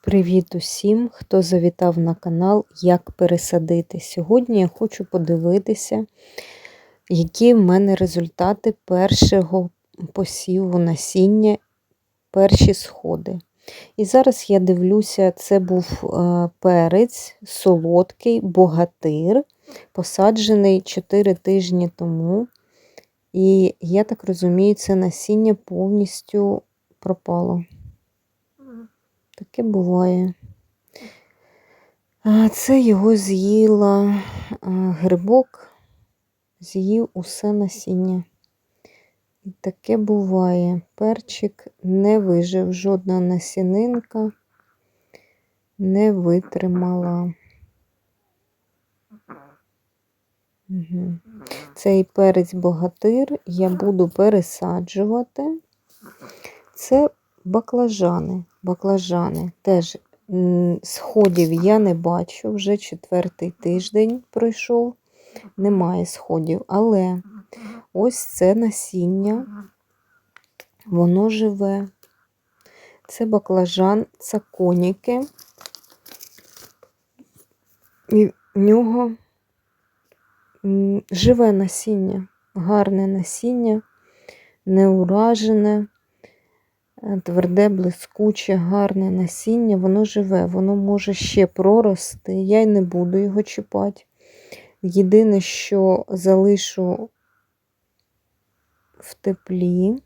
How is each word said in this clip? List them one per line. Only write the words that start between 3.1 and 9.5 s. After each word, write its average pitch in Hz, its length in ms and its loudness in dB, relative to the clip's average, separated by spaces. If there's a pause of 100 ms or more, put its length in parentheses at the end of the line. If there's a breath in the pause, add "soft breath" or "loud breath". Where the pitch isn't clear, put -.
пересадити. 170 880 -2
Сьогодні 220 600 0
я 180 80 2
хочу - 380 -6
подивитися, 185 1000 -2 (1040 loud breath)
які 180 440 4
в 226 80 6
мене 190 340 4
результати 180 760 -2 (120)
першого 185 840 0 (440)